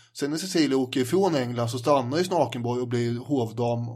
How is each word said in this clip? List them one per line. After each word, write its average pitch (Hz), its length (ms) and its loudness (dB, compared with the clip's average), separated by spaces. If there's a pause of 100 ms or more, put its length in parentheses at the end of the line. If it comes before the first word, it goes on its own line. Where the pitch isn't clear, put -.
(140)
sen 143 180 -4
när 160 60 -4
Cecilia 160 400 2
åker 127 220 0
ifrån 170 360 2
England 120 340 0
så 123 100 -4
stannar 135 380 2
ju 180 60 2
Snakenborg 123 580 0
och 123 60 -4
blir 120 320 -2
hovdam 117 760 -2